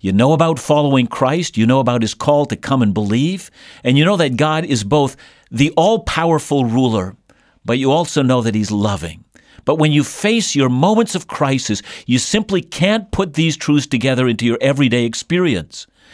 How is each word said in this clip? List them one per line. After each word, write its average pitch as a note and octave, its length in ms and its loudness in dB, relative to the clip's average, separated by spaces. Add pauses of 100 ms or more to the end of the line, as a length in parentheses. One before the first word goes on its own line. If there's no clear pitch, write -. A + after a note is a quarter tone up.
You G2 100 -2
know A#2+ 220 4
about D#3+ 260 0
following C#3+ 480 2
Christ, D3 480 -2
you A2 100 2
know B2+ 140 4
about B2 220 0
his A2 120 -2
call D3 340 0
to - 100 -6
come C3+ 240 -2
and G#2 120 0
believe, A#2+ 560 -2 (360)
and B2+ 120 2
you D3 60 4
know G3 140 2
that C#3+ 180 0
God D#3 300 -2
is A#2 180 -2
both C#3 320 0 (340)
the C#3 280 0
all-powerful E3 880 0
ruler, A2 500 0 (480)
but A#2+ 140 -2
you C3+ 120 0
also D#3 320 0
know B2+ 200 2
that A2+ 120 0
he's G#2+ 160 0
loving. G2+ 540 -4 (400)
But D3 120 0
when D#3 180 2
you D3 100 2
face - 540 -2
your C3+ 100 2
moments F#3+ 480 2
of F3+ 120 -6
crisis, C3+ 540 -2 (240)
you B2 140 2
simply G3 420 -2
can't G3+ 520 -2
put E3+ 220 -4
these D#3 200 0
truths D3 320 0
together B2+ 400 0
into A#2 180 -2
your A#2 140 0
everyday C3 460 0
experience. B2 840 -4 (260)